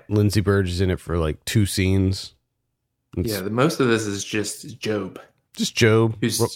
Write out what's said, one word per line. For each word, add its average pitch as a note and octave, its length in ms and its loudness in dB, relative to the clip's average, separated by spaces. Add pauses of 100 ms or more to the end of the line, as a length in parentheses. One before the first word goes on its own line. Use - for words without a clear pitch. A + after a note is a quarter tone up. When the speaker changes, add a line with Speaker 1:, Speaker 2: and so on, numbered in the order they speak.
Speaker 1:
Lindsey G#2 320 2
Burge G2 300 2
is F2 100 -4
in F#2 100 2
it F2 100 -2
for, E2 180 -4
like, D#2 260 -2
two G#2+ 220 0
scenes. F#2+ 680 0 (840)
It's F#2 140 -2
Speaker 2:
Yeah, G2+ 100 -4
the F#2+ 100 -6
most B2+ 300 0
of C3 80 4
this G#2+ 180 2
is G2+ 180 -6
just - 540 -8
Job. G2+ 420 -6 (340)
Speaker 1:
Just - 220 -6
Job. A2+ 460 4
Speaker 2:
Who's A2 180 -2
Speaker 1:
Ro- A#2 160 2